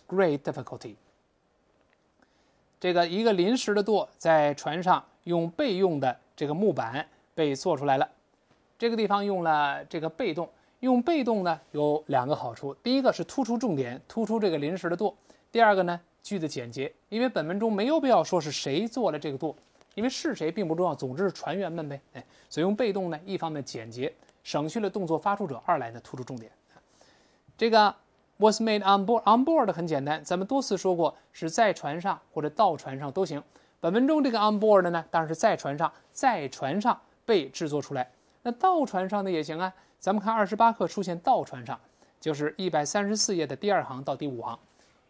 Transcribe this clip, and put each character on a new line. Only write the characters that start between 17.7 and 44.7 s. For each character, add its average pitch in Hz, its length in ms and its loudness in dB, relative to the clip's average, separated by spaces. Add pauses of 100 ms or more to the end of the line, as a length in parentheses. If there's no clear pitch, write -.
没 202 140 0
有 311 120 2
必 277 80 0
要 202 160 6
说 180 160 0
是 147 120 -4
谁 151 360 -4
做 220 240 -2
了 151 60 -6
这 147 140 -6
个 135 60 -8
舵， 151 180 -6 (400)
因 208 80 -4
为 254 60 0
是 262 260 -4
谁 160 160 -4
并 190 160 -4
不 160 80 -2
重 180 100 0
要， 165 80 -2
总 127 220 -8
之 175 80 -2
是 190 80 0
船 - 260 -8
员 185 140 -4
们 165 180 -8
呗， 139 100 -12 (140)
哎， 123 100 -16 (260)
所 143 120 -4
以 - 0 -
用 196 140 2
被 214 180 0
动 190 160 -2
呢， 156 160 -6
一 196 120 -6
方 160 140 -4
面 147 120 -6
简 113 260 -12
洁， 123 240 -6 (300)
省 151 260 -2
去 233 100 -6
了 202 80 -2
动 185 200 -4
作 160 100 2
发 202 180 0
出 202 120 -6
者； 123 180 -8
二 170 140 2
来 120 100 -6
呢 120 140 -14
突 - 120 -14
出 127 80 -10
重 127 140 -10
点。 110 140 -16 (1080)
这 226 120 2
个 214 260 6 (420)
was 214 240 8
made 214 200 2
on 196 260 4
board，on 226 380 4
board 294 260 4
很 170 160 -4
简 147 160 0
单， 151 220 -2
咱 180 120 -2
们 190 80 -2
多 269 160 0
次 214 160 -2
说 185 160 0
过， 165 220 0 (160)
是 - 180 -8
在 214 220 4
船 156 300 -6
上 180 180 -4 (140)
或 156 80 -4
者 147 80 -2
到 175 260 2
船 135 240 -10
上 143 100 -8
都 190 160 -2
行。 147 160 -8 (380)
本 170 140 0
文 240 120 4
中 302 160 4
这 277 80 2
个 226 80 -2
on 208 220 2
board 196 300 6
呢， 170 200 -2
当 170 120 2
然 156 80 -6
是 160 40 -4
在 196 220 2
船 147 220 -6
上， 160 120 0 (220)
在 214 380 0
船 143 320 -4
上 220 180 0 (260)
被 180 220 2
制 151 220 -6
作 143 120 -2
出 147 120 -12
来。 127 180 -4 (300)
那 240 100 -4
到 330 340 2
船 190 220 -2
上 202 160 -2
的 190 80 -2
也 160 100 0
行 156 160 -6
啊， 185 160 -4 (260)
咱 190 140 0
们 208 80 0
看 220 120 -2
二 220 120 2
十 185 80 -4
八 226 200 6
课 196 120 0
出 185 160 -6
现 175 180 -4
到 196 260 2
船 123 200 -14
上， 120 140 -12 (400)
就 156 140 -4
是 147 240 -2
一 185 120 -2
百 156 140 2
三 196 240 0
十 214 80 -2
四 208 180 0
页 160 140 0
的 135 80 -6
第 202 160 -2
二 180 100 4
行 131 220 -10
到 143 100 -4
第 151 140 -6
五 123 140 -8
行， 117 180 -8 (500)